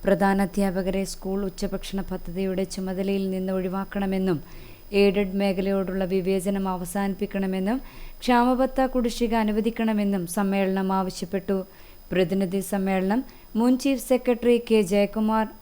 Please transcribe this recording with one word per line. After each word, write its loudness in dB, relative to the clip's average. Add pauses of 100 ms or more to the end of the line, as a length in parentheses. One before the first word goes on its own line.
പ്രധാന 4
അധ്യാപകരെ 0 (100)
സ്കൂൾ -6 (100)
ഉച്ചഭക്ഷണ -6 (100)
പദ്ധതിയുടെ -4 (100)
ചുമതലയിൽ -2 (100)
നിന്ന് -2
ഒഴിവാക്കണമെന്നും -2 (640)
എയ്ഡഡ് 4
മേഖലയോടുള്ള 0 (100)
വിവേചനം 0
അവസാനിപ്പിക്കണമെന്നും -2 (440)
ക്ഷാമബത്ത 2
കുടിശ്ശിക 0 (100)
അനുവദിക്കണമെന്നും 0 (120)
സമ്മേളനം 0 (100)
ആവശ്യപ്പെട്ടു. -4 (540)
പ്രതിനിധി 2 (100)
സമ്മേളനം 2 (380)
മുൻ 6 (100)
ചീഫ് 0
സെക്രട്ടറി 4 (140)
കെ 6 (120)
ജയകുമാർ 2 (180)